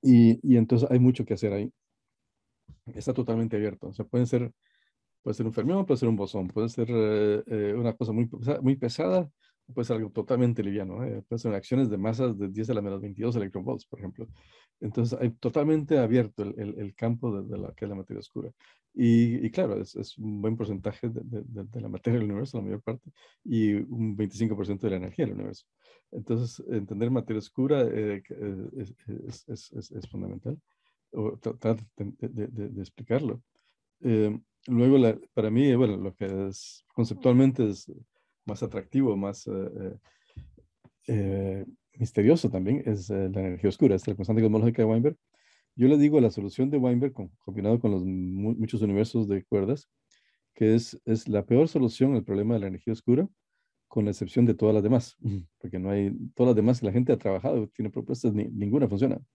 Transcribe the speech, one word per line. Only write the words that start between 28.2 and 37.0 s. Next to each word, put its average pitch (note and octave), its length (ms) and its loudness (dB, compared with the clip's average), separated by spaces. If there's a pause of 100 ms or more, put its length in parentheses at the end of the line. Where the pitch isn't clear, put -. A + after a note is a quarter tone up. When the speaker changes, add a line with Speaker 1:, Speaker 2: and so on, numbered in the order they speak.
Speaker 1:
que, - 80 -14
eh, G2 340 -8 (100)
es, G#2+ 160 -12 (340)
es, - 200 -18
es, - 240 -14
es, - 200 -14
es - 160 -12
fundamental, G2 500 -10 (540)
o G#2+ 260 -4
tra-, A2+ 200 -10
tratar A2 280 -2 (100)
de, - 320 -8
de, A2+ 200 -8
de, A2 200 -10
de G#2+ 120 -10
explicarlo. B2 640 -6 (580)
Eh, A2 360 2 (300)
luego, B2+ 320 6
la, A#2 180 4 (180)
para G#2+ 160 0
mí, C3 260 4
bueno, A#2+ 200 2
lo F#2+ 180 -8
que G2 340 -4
es, - 440 -16
conceptualmente B2 760 2